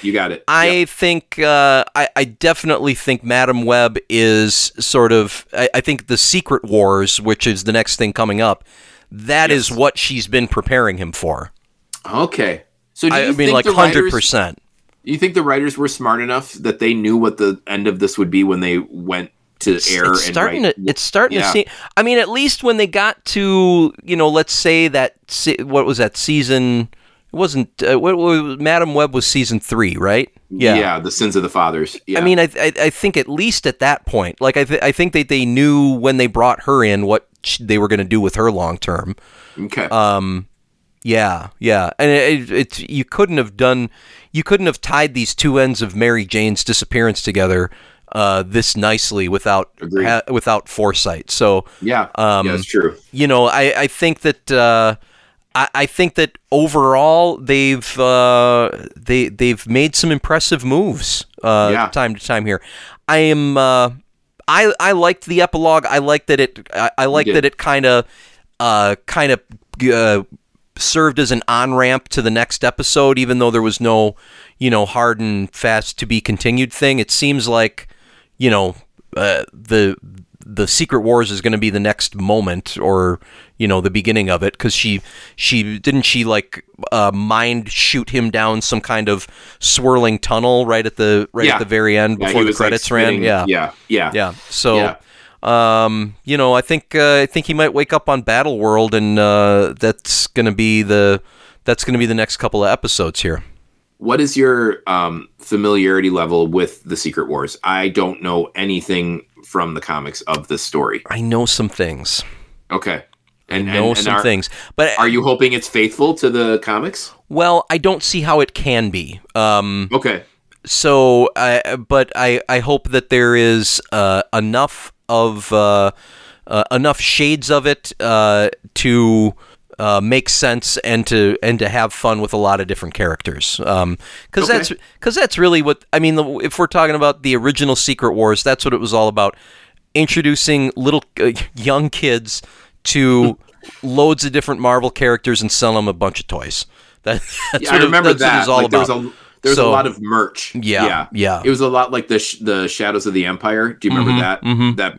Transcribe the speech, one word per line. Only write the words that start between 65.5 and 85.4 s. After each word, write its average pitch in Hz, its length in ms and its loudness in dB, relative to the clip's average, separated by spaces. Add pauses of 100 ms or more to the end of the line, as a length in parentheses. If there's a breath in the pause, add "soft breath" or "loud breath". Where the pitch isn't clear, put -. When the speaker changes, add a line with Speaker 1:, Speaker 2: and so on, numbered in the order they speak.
Speaker 2:
I 147 120 0
liked 147 300 0
that 139 120 2
it, 123 340 -4
I, 110 240 -2
I 131 80 2
liked 151 220 0
Speaker 1:
You 196 60 2
Speaker 2:
that 151 80 4
Speaker 1:
did. 135 120 0
Speaker 2:
it - 40 -20
kinda, 131 460 2 (540 soft breath)
uh, 104 380 2 (100)
kinda, 139 320 0 (540)
uh, 107 300 2 (560)
served 156 400 0
as 127 140 0
an 120 160 -2
on-ramp 127 640 0
to 139 100 -4
the 113 100 0
next 113 320 -2
episode, 135 560 2
even 127 200 0
though 120 120 2
there 113 120 2
was 110 180 -2
no, 110 340 2 (440 loud breath)
you 127 120 0
know, 107 140 2
hard 117 340 -2
and 104 360 -2
fast 113 440 -2
to 120 80 -8
be 110 140 -2
continued 120 500 -2
thing. 135 280 0
It 107 120 -2
seems 139 380 0
like, 113 400 -2 (480 soft breath)
you 127 140 2
know, 98 260 0 (400)
uh, 92 280 0 (100)
the, 107 420 0 (480)
the 104 240 -4
Secret - 320 0
Wars 113 300 2
is 98 100 -8
gonna 113 160 0
be 107 140 0
the 101 100 -2
next - 340 -2
moment, 98 640 -2
or, 92 440 0 (360 loud breath)
you 107 100 -2
know, 95 140 0
the 92 100 0
beginning 104 380 0
of 87 140 0
it, 98 160 -4
'cause - 160 -2
she, 101 260 -2 (340 loud breath)
she, 107 440 -2